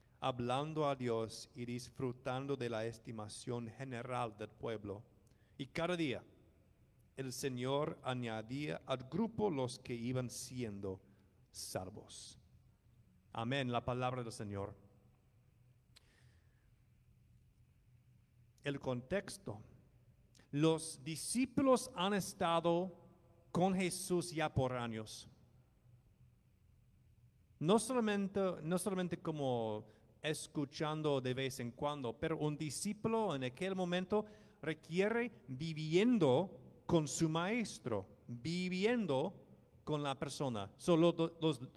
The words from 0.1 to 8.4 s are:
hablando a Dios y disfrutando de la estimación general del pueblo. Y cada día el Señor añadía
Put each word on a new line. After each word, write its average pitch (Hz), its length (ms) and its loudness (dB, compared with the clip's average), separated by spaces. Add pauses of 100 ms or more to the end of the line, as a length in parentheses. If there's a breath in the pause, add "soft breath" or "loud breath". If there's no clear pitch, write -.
hablando 135 680 0
a 139 60 2
Dios 113 580 -2
y 120 120 -8
disfrutando 127 920 -4
de 123 140 -2
la 110 140 -2
estimación 117 880 -6
general 123 640 -6
del 107 140 -8
pueblo. 104 540 -6 (540 soft breath)
Y 139 100 -8
cada 170 280 -2
día 139 280 0 (920)
el 135 160 -6
Señor 135 720 -2
añadía 127 840 -4